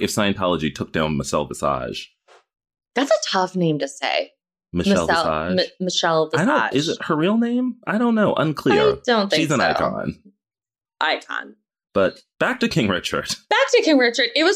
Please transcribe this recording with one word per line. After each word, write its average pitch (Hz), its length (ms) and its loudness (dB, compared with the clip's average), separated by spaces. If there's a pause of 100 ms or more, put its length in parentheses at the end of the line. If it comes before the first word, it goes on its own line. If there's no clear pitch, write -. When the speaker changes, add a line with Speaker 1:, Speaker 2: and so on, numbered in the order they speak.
Speaker 1:
if 98 120 -2
Scientology 92 600 0
took - 160 -8
down 78 240 -2
Michelle 71 320 -2
Visage. 67 680 -6 (840)
Speaker 2:
That's 277 160 2
a 605 200 0
tough 185 240 0
name 165 220 2
to 139 100 -4
say. 90 440 -4 (420)
Speaker 1:
Michelle 90 320 2
Speaker 2:
Michelle, 160 440 0
Speaker 1:
Visage? 185 60 0 (240)
Speaker 2:
Mi-, 185 60 -4
Michelle 160 500 0
Speaker 1:
I 156 100 2
don't, 277 160 2 (120)
Speaker 2:
Visage. - 60 2
Speaker 1:
is 160 100 -2
it - 140 -4
her 160 120 -2
real 185 220 2
name? 240 380 -2 (100)
I 202 140 -2
don't 240 160 2
know. 208 180 2
Unclear. 285 600 2
Speaker 2:
I - 20 -4 (100)
don't 214 240 0
think 156 120 2
Speaker 1:
She's 156 100 0
an 127 80 2
Speaker 2:
so. 113 80 2
Speaker 1:
icon. - 520 -4 (800)
Speaker 2:
Icon. - 560 -4 (380)
Speaker 1:
But 95 280 0 (180)
back 226 220 0
to 233 60 2
King 139 200 0
Richard. 82 400 -2 (240)
Speaker 2:
Back 508 220 2
to 466 100 6
King 302 160 4
Richard. 240 360 2
It 302 80 2
was 392 120 4